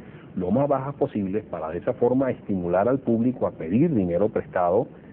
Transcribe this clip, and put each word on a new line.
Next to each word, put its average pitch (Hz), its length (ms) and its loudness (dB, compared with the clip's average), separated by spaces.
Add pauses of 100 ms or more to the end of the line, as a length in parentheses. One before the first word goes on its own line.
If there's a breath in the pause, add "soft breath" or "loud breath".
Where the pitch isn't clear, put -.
(360 loud breath)
lo 92 160 -2
más 139 160 4
bajas 135 280 0
posibles 104 500 -2
para 78 240 -8
de 85 100 -6
esa 123 140 -2
forma 127 360 2
estimular 95 580 0
al 135 120 2
público 117 480 0
a 87 40 -4
pedir 117 440 2
dinero 92 340 2
prestado, 92 580 0 (260 loud breath)